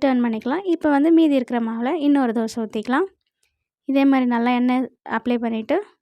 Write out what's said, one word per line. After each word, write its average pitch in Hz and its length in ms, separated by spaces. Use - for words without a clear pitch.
டர்ன் 254 200
பண்ணிக்கலாம். 240 400
இப்போ 330 260
வந்து 285 220
மீதி 320 220
இருக்கிற 254 260
மாவுல 226 320
இன்னொரு 285 400
தோசை 220 240
ஊத்திக்கலாம். 233 500
இதே 277 200
மாதிரி 269 240
நல்லா 240 220
எண்ணெய் 247 400
அப்ளை 233 300
பண்ணிட்டு, 226 460